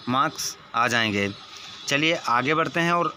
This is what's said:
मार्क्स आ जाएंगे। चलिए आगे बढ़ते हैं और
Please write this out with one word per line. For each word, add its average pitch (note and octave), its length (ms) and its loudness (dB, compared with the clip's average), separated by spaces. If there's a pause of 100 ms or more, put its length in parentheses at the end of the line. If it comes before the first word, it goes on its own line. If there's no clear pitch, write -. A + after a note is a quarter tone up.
मार्क्स C#3 460 0 (200)
आ A#2+ 120 4
जाएंगे। G#2+ 420 2 (580)
चलिए D#3 320 2 (100)
आगे B2+ 240 2
बढ़ते D#3 260 0
हैं E3+ 120 2
और E3+ 260 2